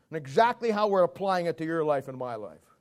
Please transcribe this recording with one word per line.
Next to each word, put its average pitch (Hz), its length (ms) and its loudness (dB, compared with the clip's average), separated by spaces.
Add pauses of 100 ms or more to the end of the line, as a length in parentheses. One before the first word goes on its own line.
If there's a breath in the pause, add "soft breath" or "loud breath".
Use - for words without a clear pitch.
and 160 80 -8
exactly 220 540 2
how 208 160 0
we're 196 160 4
applying 180 440 0
it 160 100 -2
to 160 80 -6
your 165 180 -2
life 143 240 0
and 131 100 -12
my 123 180 -8
life. 92 240 -12 (220)